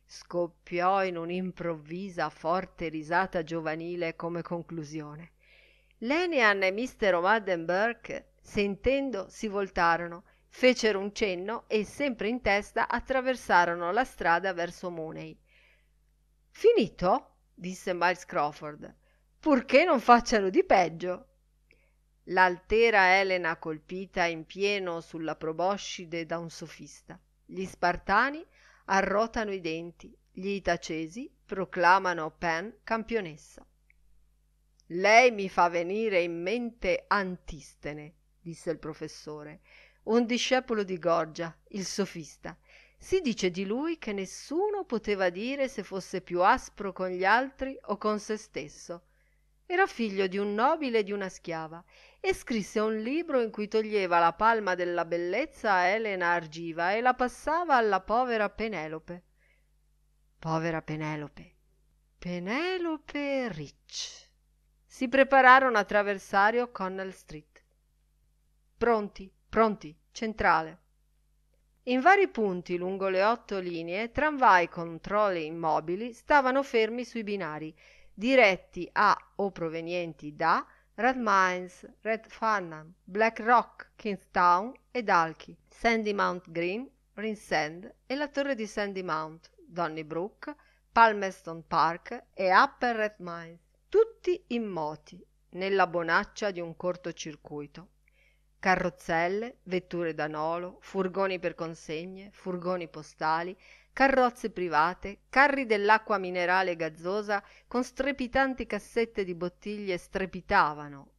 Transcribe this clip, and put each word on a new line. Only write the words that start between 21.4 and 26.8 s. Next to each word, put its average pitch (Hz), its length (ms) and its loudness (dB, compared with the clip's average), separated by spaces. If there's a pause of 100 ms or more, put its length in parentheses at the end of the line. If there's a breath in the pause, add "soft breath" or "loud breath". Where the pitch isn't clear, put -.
L'altera 190 880 4
Elena 180 380 0
colpita 180 640 -6
in 165 240 -4
pieno 190 520 -2
sulla 160 360 -8
proboscide 165 880 -4
da 170 140 -6
un 165 100 -10
sofista. - 720 -18 (260)